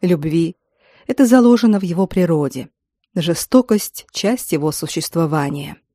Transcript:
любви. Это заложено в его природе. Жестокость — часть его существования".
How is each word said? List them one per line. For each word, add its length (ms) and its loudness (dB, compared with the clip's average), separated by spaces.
любви. 560 0
Это 200 2
заложено 540 4
в 20 -6
его 240 -2
природе. 640 -2
Жестокость — 1000 0
часть 400 -4
его 180 -2
существования". 1080 -4